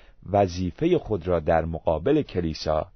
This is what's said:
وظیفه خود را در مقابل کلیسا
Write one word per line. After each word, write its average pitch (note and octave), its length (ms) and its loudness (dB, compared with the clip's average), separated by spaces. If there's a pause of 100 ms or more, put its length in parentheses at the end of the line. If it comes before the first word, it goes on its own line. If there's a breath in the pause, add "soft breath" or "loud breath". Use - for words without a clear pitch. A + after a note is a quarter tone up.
(320 soft breath)
وظیفه G2 680 2
خود F2+ 300 -4
را F2 120 2
در D#2+ 240 2
مقابل E2 580 0
کلیسا D#2+ 720 -2